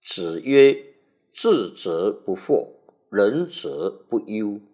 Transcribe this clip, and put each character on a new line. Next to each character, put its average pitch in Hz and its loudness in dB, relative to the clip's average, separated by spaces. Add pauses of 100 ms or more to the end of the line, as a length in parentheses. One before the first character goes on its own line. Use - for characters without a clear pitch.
子 82 -4
曰 139 6 (640)
：“智 147 2
则 90 -4
不 - -8
惑， - -2 (340)
仁 110 0
则 92 -8
不 - -6
忧 104 -8 (120)